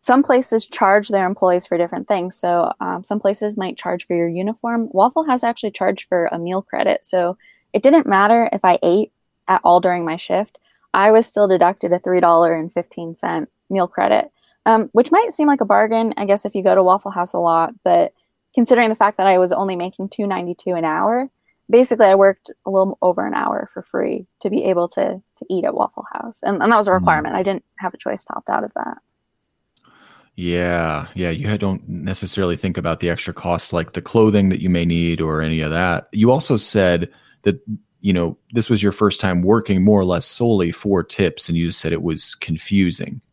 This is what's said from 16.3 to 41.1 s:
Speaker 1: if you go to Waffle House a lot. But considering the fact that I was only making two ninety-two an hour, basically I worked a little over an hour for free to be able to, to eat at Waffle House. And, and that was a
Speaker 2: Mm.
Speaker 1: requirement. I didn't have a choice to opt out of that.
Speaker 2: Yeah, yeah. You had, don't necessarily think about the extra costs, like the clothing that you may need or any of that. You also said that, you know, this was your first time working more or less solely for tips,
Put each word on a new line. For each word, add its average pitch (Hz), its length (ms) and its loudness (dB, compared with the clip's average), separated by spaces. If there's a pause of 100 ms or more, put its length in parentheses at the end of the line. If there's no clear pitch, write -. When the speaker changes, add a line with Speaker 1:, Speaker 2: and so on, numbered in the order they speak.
Speaker 1:
if 202 80 -8
you 196 80 -4
go 185 140 4
to 190 80 4
Waffle 190 260 2
House 180 240 -6
a 180 60 -2
lot. 165 340 0 (100)
But 175 300 2 (400)
considering 240 360 2
the 220 60 -2
fact 208 220 2
that 190 80 0
I 185 140 4
was 180 120 2
only 190 240 -2
making 185 340 -8
two 202 180 -6
ninety-two 180 460 -6
an 165 120 -2
hour, 220 460 0 (360)
basically 233 380 4
I 190 80 8
worked 196 380 4 (160)
a - 20 -8
little 190 320 0
over 185 240 0
an - 80 -6
hour - 400 -4
for 185 80 -12
free - 460 -6 (140)
to 190 100 -4
be - 140 -2
able 175 240 0
to, - 300 -4 (180)
to - 120 -18
eat 185 160 -4
at - 80 -2
Waffle - 400 -4
House. - 300 -12
And, 196 180 -2
and 214 100 4
that 226 60 4
was 208 100 0
a 190 40 2
Speaker 2:
Mm. 185 80 4
Speaker 1:
requirement. 180 360 0
I 190 60 -2
didn't 196 240 -4 (140)
have 190 160 -8
a - 20 -20
choice - 280 -8
to - 100 -12
opt - 160 -8
out - 120 -2
of - 120 -12
that. - 220 -10 (1400)
Speaker 2:
Yeah, 87 760 -2
yeah. 90 160 -4
You 82 180 -6
had, 104 140 -4
don't 95 260 -4
necessarily 87 680 -4
think 90 200 -4
about 80 220 -4
the 87 100 -2
extra 85 240 -6
costs, - 380 -4
like 85 220 -4
the 87 80 -6
clothing 104 480 4
that 92 120 -2
you 92 80 -2
may 87 140 0
need 85 380 -2
or 78 200 -2
any 78 200 -2
of 78 100 -4
that. 87 400 -2
You 107 180 4
also 135 280 2
said 90 520 2 (340)
that, 98 180 0 (400)
you 98 100 0
know, 85 260 -2 (140)
this 117 180 -2
was 104 140 0
your 101 80 2
first 101 300 0
time 90 220 0
working 101 380 2
more 101 200 4
or - 20 0
less 87 220 -2
solely 101 480 0
for 98 300 -2
tips, - 440 -2